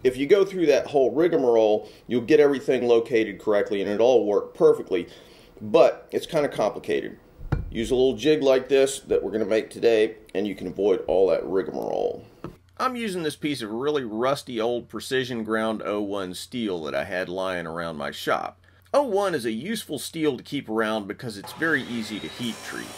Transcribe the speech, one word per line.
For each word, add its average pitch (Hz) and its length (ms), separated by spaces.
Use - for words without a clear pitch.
If 127 120
you 139 120
go 196 180
through 185 220
that 135 200
whole 135 240
rigmarole, 120 760
you'll 117 160
get 147 180
everything 131 480
located 113 520
correctly 101 420
and 95 80
it'll 104 160
all 120 200
work 101 280
perfectly, 120 540
but 110 520
it's - 160
kinda 147 200
complicated. 90 720
Use 110 180
a 131 60
little 127 180
jig 135 300
like 131 260
this 135 300
that - 240
we're 95 80
gonna 110 120
make 107 280
today, 113 440
and 101 120
you 98 60
can 95 140
avoid 95 400
all 92 200
that 82 180
rigmarole. 64 800
I'm 254 180
using 196 280
this 147 120
piece 143 280
of 104 80
really 135 320
rusty 120 580
old 120 260
precision 120 560
ground 110 400
oh 104 180
one 98 340
steel 98 480
that 69 100
I 71 100
had 92 240
lying 90 380
around 82 320
my 73 140
shop. - 500
oh 277 80
one 202 340
is 120 100
a 117 60
useful 156 480
steel 151 380
to - 60
keep 139 260
around 110 380
because 104 300
it's - 160
very 151 300
easy 110 360
to 82 80
heat 117 280
treat. 58 220